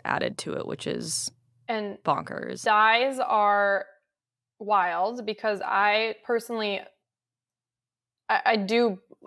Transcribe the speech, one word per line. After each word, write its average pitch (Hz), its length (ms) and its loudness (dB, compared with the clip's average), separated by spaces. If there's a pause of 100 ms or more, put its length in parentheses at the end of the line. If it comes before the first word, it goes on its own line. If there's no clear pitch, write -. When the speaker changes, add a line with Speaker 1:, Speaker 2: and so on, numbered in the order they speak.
Speaker 1:
added - 340 -2
to - 160 -8
it, - 120 -6
which - 200 -8
is - 460 -6 (340)
Speaker 2:
And 214 380 -4
Speaker 1:
bonkers. - 580 -4
Speaker 2:
dyes 226 560 4
are 202 680 2 (760)
wild 202 680 0
because 214 380 -4
I 208 500 2 (100)
personally, 226 560 -2 (1500)
I, 220 180 2
I 226 100 2
do 208 440 0 (260)